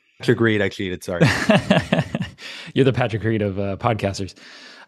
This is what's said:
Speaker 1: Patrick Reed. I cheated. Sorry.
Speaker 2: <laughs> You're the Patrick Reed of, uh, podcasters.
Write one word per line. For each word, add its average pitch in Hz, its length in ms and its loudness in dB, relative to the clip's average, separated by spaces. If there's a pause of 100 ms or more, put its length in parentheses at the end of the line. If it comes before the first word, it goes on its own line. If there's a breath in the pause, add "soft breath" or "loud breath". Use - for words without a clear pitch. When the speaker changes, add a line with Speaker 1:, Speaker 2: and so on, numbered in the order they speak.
(180)
Speaker 1:
Patrick 113 220 2
Reed. 107 220 2
I 98 60 2
cheated. 92 360 -6
Sorry. 90 180 0
Speaker 2:
<laughs> - 1500 0
You're 131 100 4
the 131 80 4
Patrick 113 320 0
Reed 110 180 2
of, 98 160 -2
uh, 98 180 -4
podcasters. 98 580 -2 (540 loud breath)